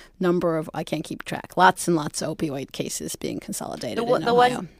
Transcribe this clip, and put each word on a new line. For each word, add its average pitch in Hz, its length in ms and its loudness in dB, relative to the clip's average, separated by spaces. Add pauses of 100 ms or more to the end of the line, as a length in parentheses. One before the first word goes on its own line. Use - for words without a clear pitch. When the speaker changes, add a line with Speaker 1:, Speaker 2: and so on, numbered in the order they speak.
(200)
Speaker 1:
number 175 360 2
of, 160 160 -4
I 160 120 -6
can't - 180 -4
keep - 220 -10
track, - 320 -8
lots 180 320 6
and 175 80 4
lots 151 260 -4
of 156 140 -4
opioid 139 340 -4
cases - 460 -6
being - 240 -6
consolidated - 580 -8
Speaker 2:
The 233 60 0
one, 247 180 2
Speaker 1:
in - 40 -2
Speaker 2:
the 233 80 2
Speaker 1:
Ohio. 247 220 8
Speaker 2:
one, 175 120 -8 (120)